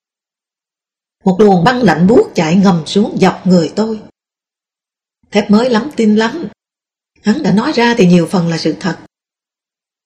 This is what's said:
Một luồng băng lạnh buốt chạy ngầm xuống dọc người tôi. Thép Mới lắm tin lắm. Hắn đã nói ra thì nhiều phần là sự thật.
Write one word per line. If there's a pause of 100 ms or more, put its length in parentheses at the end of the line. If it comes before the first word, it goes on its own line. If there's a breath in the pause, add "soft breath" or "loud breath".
(1200)
Một
luồng
băng
lạnh
buốt
chạy
ngầm
xuống
dọc
người
tôi. (1300)
Thép
Mới
lắm
tin
lắm. (760)
Hắn
đã
nói
ra
thì
nhiều
phần
là
sự
thật. (1080)